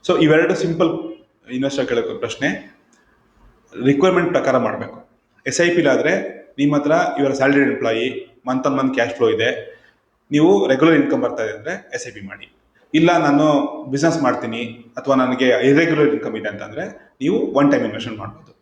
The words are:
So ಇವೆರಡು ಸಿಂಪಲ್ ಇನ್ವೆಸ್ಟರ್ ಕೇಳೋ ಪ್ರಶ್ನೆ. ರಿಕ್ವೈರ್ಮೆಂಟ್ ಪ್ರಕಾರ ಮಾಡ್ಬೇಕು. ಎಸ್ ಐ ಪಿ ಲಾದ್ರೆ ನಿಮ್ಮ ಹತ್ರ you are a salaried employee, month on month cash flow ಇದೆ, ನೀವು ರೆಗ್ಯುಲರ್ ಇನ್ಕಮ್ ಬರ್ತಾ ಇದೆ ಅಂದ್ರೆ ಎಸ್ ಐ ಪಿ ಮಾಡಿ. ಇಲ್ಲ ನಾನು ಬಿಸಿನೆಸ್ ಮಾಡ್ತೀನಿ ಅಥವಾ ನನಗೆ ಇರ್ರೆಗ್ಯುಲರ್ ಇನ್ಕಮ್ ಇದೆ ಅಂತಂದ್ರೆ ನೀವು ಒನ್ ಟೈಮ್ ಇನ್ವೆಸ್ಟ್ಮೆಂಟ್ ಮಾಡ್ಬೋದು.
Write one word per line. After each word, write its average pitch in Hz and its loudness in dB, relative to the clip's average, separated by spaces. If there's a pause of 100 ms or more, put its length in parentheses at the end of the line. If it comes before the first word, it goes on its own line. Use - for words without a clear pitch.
So 185 0 (140)
ಇವೆರಡು 160 4
ಸಿಂಪಲ್ 165 0 (680)
ಇನ್ವೆಸ್ಟರ್ 139 -2
ಕೇಳೋ 117 0 (220)
ಪ್ರಶ್ನೆ. 120 -6 (1400)
ರಿಕ್ವೈರ್ಮೆಂಟ್ 175 2
ಪ್ರಕಾರ 135 2 (100)
ಮಾಡ್ಬೇಕು. - -8 (540)
ಎಸ್ - -6
ಐ 175 2
ಪಿ 170 2
ಲಾದ್ರೆ 135 2 (480)
ನಿಮ್ಮ 147 2
ಹತ್ರ 147 0 (240)
you 139 0
are 135 0
a - -6
salaried 139 4
employee, 117 -2 (400)
month 131 -2
on 135 -2
month 131 -2
cash 120 0
flow 117 4
ಇದೆ, 113 0 (840)
ನೀವು 156 4 (200)
ರೆಗ್ಯುಲರ್ 156 4
ಇನ್ಕಮ್ 135 0
ಬರ್ತಾ 117 -4
ಇದೆ 107 -6
ಅಂದ್ರೆ 131 -10 (240)
ಎಸ್ - -8
ಐ - -16
ಪಿ 101 -16
ಮಾಡಿ. - -18 (520)
ಇಲ್ಲ 165 4 (160)
ನಾನು 147 4 (480)
ಬಿಸಿನೆಸ್ 151 0
ಮಾಡ್ತೀನಿ 120 -4 (380)
ಅಥವಾ 135 0
ನನಗೆ 127 0 (240)
ಇರ್ರೆಗ್ಯುಲರ್ 151 4
ಇನ್ಕಮ್ 110 -8
ಇದೆ 104 -6
ಅಂತಂದ್ರೆ 107 -10 (380)
ನೀವು 185 0 (220)
ಒನ್ 143 4
ಟೈಮ್ 120 0
ಇನ್ವೆಸ್ಟ್ಮೆಂಟ್ 110 -10
ಮಾಡ್ಬೋದು. - -16 (100)